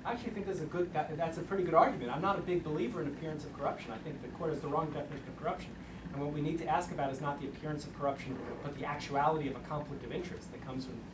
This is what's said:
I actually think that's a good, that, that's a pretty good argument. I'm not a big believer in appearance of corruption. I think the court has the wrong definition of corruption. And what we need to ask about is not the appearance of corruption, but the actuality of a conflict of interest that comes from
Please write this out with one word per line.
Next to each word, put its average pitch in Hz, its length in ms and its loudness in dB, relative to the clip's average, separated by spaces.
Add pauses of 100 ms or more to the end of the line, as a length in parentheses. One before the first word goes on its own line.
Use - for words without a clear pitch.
I 208 80 0
actually 240 180 -2
think 190 160 -2
that's 170 140 0
a 151 60 -2
good, 175 280 2
that, 156 220 2
that's 165 200 0
a 160 60 -2
pretty 190 220 2
good 156 100 4
argument. 135 380 8
I'm 147 100 0
not 190 160 4
a - 40 -2
big 175 200 2
believer 160 400 0
in 143 60 0
appearance 151 360 -4
of - 140 -8
corruption. - 340 -2
I 110 60 -6
think 151 240 -6
the 120 60 -8
court 165 220 -2
has 143 100 0
the 147 80 -4
wrong 151 180 4
definition 143 420 -6
of - 140 -10
corruption. 180 300 -2 (400)
And 143 100 -2
what 147 100 0
we 151 80 -2
need 160 180 2
to - 100 -2
ask 165 240 2
about 143 180 0
is 135 100 -4
not 143 200 -2
the 135 80 -4
appearance 151 360 -4
of - 140 -10
corruption, 139 400 0 (240)
but - 160 -6
the - 60 -4
actuality 143 640 2
of 131 80 -2
a - 120 -6
conflict 151 360 -4
of - 80 -6
interest - 400 -6
that - 120 -10
comes 131 220 -4
from 120 140 -6 (140)